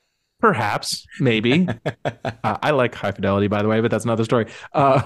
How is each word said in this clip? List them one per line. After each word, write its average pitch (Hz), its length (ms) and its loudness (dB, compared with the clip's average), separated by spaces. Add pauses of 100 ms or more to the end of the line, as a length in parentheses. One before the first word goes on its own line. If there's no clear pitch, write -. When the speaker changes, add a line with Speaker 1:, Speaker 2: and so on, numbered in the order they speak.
(400)
Speaker 1:
Perhaps, 120 680 0 (140)
maybe. 123 540 2
Speaker 2:
<laughs> - 40 -12 (640)
Speaker 1:
Uh, 107 180 -2
I 147 100 0
like 123 220 0
High 101 200 -4
Fidelity, 101 340 0
by 104 140 0
the 107 80 0
way, 110 100 2
but 113 100 2
that's 110 140 -2
another 113 220 -2
story. 113 220 0 (260)
Uh, 139 320 4